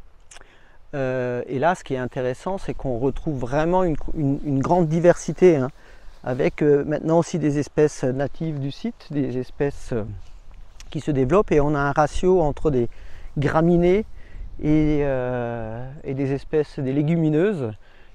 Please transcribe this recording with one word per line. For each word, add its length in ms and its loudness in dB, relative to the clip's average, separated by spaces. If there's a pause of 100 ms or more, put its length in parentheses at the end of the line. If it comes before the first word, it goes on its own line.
(960)
Euh, 520 -2
et 120 -4
là, 160 2
ce 80 -8
qui 120 -6
est 40 -4
intéressant, 600 -4
c'est 140 -6
qu'on 260 -4
retrouve 400 -2
vraiment 440 0
une, 140 2 (180)
une, 300 0
une 160 0
grande 260 4
diversité, 680 6
hein, 120 0 (540)
avec, 400 -2
euh, 220 6
maintenant 340 2
aussi 200 0
des 200 0
espèces 460 0
natives 560 -2
du 100 -4
site, 400 -10
des 280 -2
espèces, 540 -4
euh, 120 -2 (840)
qui 100 -4
se 100 -4
développent, 420 2
et 80 6
on 140 2
a 60 0
un 120 0
ratio 480 2
entre 300 0
des 180 2 (480)
graminées 680 4 (580)
et, 400 2
euh, 840 -4 (180)
et 100 -6
des 180 -2
espèces, 460 -2
des 140 -2
légumineuses, 800 2 (420)